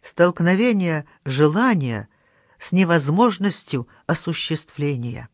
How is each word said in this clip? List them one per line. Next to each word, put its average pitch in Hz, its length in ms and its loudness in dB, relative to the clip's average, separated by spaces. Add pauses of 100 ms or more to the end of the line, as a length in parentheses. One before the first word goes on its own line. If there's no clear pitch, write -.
Столкновение 180 1000 2 (180)
желания 147 840 0 (500)
с - 120 -10
невозможностью 175 1160 0 (180)
осуществления. 135 1300 -6